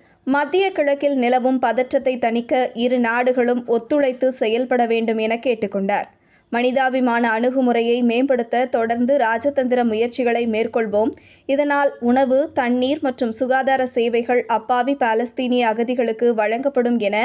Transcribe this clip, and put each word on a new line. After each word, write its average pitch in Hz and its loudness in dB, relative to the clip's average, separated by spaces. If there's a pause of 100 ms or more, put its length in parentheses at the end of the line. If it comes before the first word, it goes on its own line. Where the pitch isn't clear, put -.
(240)
மத்திய 294 0
கிழக்கில் 285 0
நிலவும் 247 2
பதற்றத்தை 254 0
தணிக்க 240 0 (100)
இரு 247 0
நாடுகளும் 240 0
ஒத்துழைத்து 254 0
செயல்பட 247 0
வேண்டும் 226 0
என 226 -2
கேட்டுக்கொண்டார். 208 -2 (440)
மனிதாபிமான 247 0 (100)
அணுகுமுறையை 240 0
மேம்படுத்த 240 0
தொடர்ந்து 233 0
ராஜதந்திர 247 0 (100)
முயற்சிகளை 240 0 (120)
மேற்கொள்வோம். 226 0 (360)
இதனால் 285 2 (100)
உணவு, 254 2 (160)
தண்ணீர் 254 0
மற்றும் 254 -2
சுகாதார 262 0
சேவைகள் 240 0
அப்பாவி 247 0
பாலஸ்தீனிய 240 0
அகதிகளுக்கு 240 0
வழங்கப்படும் 240 0
என 208 0